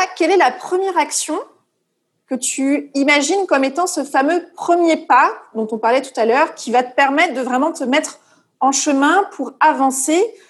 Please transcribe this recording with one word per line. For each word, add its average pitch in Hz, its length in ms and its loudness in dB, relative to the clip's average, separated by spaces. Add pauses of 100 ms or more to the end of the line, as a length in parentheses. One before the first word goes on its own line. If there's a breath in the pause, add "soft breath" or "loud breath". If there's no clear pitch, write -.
(180)
quelle 330 140 2
est 392 60 4
la 285 140 4
première 370 460 -4
action - 420 -4 (880)
que 262 80 -6
tu 269 580 -2
imagines 294 520 2
comme 277 200 2
étant 302 220 -2
ce 302 160 -4
fameux 302 380 0 (140)
premier 339 420 2
pas - 340 2 (220)
dont 220 180 -4
on 233 60 -4
parlait 233 240 0
tout - 180 -12
à 220 60 2
l'heure, 262 300 2
qui - 160 -10
va 247 100 2
te 247 140 -6
permettre 277 380 2
de 262 80 -6
vraiment 254 300 -2
te 311 120 -8
mettre 285 360 -2 (420 soft breath)
en 262 100 2
chemin 302 640 2
pour 262 260 -10
avancer 294 640 2 (260 loud breath)